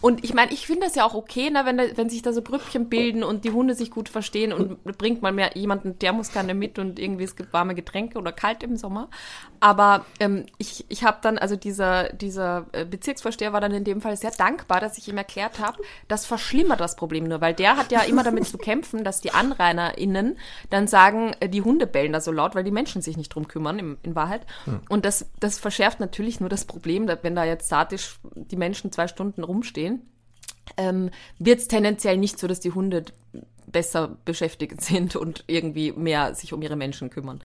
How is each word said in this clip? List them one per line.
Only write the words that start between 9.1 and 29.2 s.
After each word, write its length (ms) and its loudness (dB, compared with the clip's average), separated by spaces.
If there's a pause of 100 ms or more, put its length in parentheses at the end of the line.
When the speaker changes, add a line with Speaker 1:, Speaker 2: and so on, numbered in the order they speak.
Speaker 1:
Aber, 440 8 (120)
ähm, 280 0 (100)
ich, 320 -10
ich 160 -6
hab 160 4
dann, 160 2
also 180 0
dieser, 600 0
dieser, 580 -4
äh, 140 -6
Bezirksvorsteher 680 -4
war 80 2
dann 140 0
in 100 -4
dem 160 -2
Fall 160 -4
sehr 140 -4
dankbar, 500 0
dass 160 -6
ich 100 -14
ihm 120 -6
erklärt 420 -8
hab, 160 -4 (320)
das 160 -2
verschlimmert 560 4
das 160 -2
Problem 280 -4
nur, 180 -2
weil 100 2
der 240 6
hat 160 0
ja 80 6
immer 240 4
damit 240 2
zu 80 -10
kämpfen, 480 -4
dass 160 -2
die 140 -6
AnrainerInnen 1040 2 (320)
dann 180 4
sagen, 520 8
äh, 100 -2
die 100 0
Hunde 260 4
bellen 280 2
da 80 0
so 100 -2
laut, 220 2
weil 100 0
die 60 0
Menschen 320 -2
sich 160 -6
nicht 160 -8
drum 140 -4
kümmern, 300 -4
im, 240 -8
in 120 -6
Wahrheit. 320 -2 (180)
Speaker 2:
Hm. 240 -4
Speaker 1:
Und 160 2
das, 220 0 (140)
das 180 0
verschärft 420 0
natürlich 400 -4
nur 80 -2
das 160 -4
Problem, 420 -2
da, 140 0
wenn 140 -2
da 100 2
jetzt 220 -2
statisch 520 -2 (160)
die 220 -10
Menschen 360 -4
zwei 140 0
Stunden 380 -6